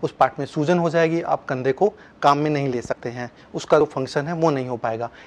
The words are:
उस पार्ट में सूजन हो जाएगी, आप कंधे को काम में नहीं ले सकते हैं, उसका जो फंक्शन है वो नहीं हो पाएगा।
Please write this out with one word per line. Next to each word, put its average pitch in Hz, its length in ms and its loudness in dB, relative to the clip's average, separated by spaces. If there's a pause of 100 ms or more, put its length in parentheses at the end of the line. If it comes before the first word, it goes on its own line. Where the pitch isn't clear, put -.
उस 113 80 -4
पार्ट 131 280 2
में 139 60 -6
सूजन 160 340 0
हो 170 100 0
जाएगी, 165 320 2
आप - 240 -4
कंधे 135 260 0
को 196 220 2 (280)
काम 143 160 6
में 151 120 0
नहीं 143 180 0
ले 120 140 -2
सकते - 280 -8
हैं, 120 220 -8 (240)
उसका - 240 2
जो 156 60 4
फंक्शन 143 400 -4
है 170 80 -6
वो 165 160 2
नहीं 131 180 0
हो 123 100 -6
पाएगा। 117 320 -6 (180)